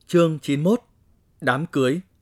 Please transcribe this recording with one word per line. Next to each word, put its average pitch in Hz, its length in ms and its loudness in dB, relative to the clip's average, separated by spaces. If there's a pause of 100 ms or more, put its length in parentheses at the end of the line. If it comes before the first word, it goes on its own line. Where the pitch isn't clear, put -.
Chương 165 320 2
chín 143 240 -2
mươi 185 80 2
mốt. 240 80 0 (640)
Đám 139 240 -2
cưới. 143 360 0 (200)